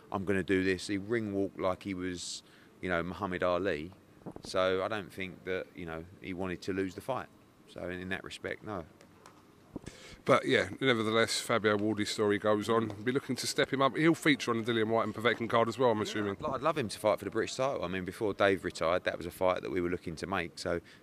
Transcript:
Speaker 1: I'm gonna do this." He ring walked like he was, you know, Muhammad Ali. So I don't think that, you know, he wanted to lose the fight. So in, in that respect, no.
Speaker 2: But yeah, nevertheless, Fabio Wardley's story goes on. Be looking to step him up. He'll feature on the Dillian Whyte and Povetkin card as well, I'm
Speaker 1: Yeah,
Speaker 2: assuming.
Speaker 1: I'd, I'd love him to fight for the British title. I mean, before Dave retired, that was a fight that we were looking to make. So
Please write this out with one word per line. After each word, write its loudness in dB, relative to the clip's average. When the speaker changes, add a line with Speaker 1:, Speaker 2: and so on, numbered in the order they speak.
Speaker 1:
I'm -4
gonna 2
do 4
this." 0
He 0
ring -2
walked -2
like -2
he -4
was, -6
you -4
know, 2
Muhammad -4
Ali. 0
So 2
I -2
don't -8
think -10
that, -4
you -10
know, -8
he -8
wanted -6
to -4
lose -2
the -12
fight. -6
So -10
in, -6
in -8
that -4
respect, -8
no. -6
Speaker 2:
But 4
yeah, 4
nevertheless, 2
Fabio 2
Wardley's 0
story 2
goes 2
on. 4
Be 0
looking -2
to -4
step 0
him 0
up. 2
He'll 4
feature 2
on 0
the -2
Dillian 2
Whyte 2
and -4
Povetkin 0
card 4
as -4
well, 6
I'm 2
Speaker 1:
Yeah, 2
Speaker 2:
assuming. -2
Speaker 1:
I'd, -4
I'd -4
love 0
him -2
to -10
fight 4
for -6
the -4
British -2
title. 0
I -2
mean, -2
before -2
Dave 4
retired, 0
that -2
was -6
a -6
fight 2
that -6
we 0
were 2
looking -4
to -6
make. -4
So -2